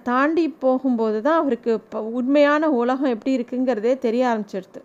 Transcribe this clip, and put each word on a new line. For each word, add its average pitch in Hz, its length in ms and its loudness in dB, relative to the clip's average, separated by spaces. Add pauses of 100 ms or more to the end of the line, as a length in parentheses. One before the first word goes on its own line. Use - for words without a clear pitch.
தாண்டி 285 460 0
போகும்போது 247 720 0
தான் 311 180 2
அவருக்கு 233 400 -2
ப-, 220 200 -10
உண்மையான 285 720 2
உலகம் 254 400 0
எப்படி 247 280 -2
இருக்குங்கிறதே 247 600 0
தெரிய 247 300 0
ஆரம்பிச்சிருது. 208 580 -4